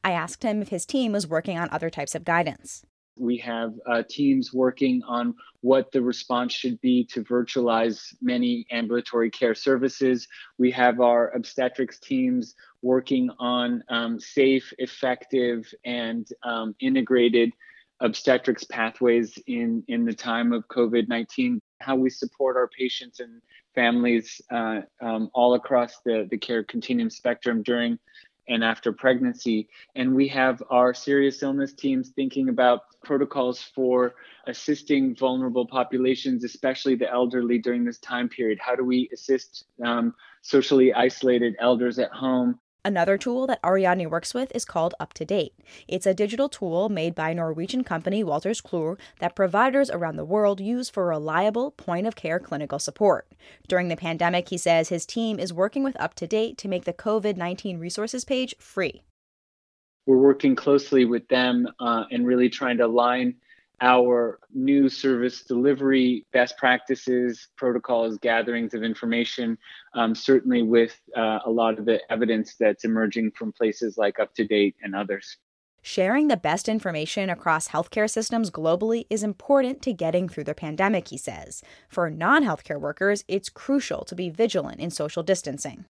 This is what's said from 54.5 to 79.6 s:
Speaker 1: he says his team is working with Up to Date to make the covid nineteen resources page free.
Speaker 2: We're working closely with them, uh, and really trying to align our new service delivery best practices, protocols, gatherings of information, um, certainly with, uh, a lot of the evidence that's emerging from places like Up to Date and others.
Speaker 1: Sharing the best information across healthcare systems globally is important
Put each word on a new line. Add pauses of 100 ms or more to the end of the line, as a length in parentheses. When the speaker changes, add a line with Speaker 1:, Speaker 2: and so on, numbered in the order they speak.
Speaker 1:
he
says
his
team
is
working
with
Up
to
Date
to
make
the
covid
nineteen
resources
page
free. (1040)
Speaker 2:
We're
working
closely
with
them, (140)
uh,
and
really
trying
to
align (480)
our (160)
new
service
delivery
best
practices,
protocols,
gatherings
of
information, (340)
um,
certainly
with, (160)
uh,
a
lot
of
the (100)
evidence
that's
emerging
from
places
like
Up
to
Date
and
others. (460)
Speaker 1:
Sharing
the
best
information
across
healthcare
systems
globally
is
important